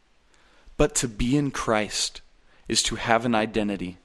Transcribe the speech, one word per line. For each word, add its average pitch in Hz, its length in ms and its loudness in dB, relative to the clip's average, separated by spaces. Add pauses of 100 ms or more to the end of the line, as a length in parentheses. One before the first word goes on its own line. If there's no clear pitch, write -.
(760)
But 147 200 2
to - 120 -2
be 117 300 0
in 143 140 2
Christ - 680 -2 (480)
is - 160 0
to 117 140 -2
have 117 280 2
an 120 100 2
identity. 104 680 -2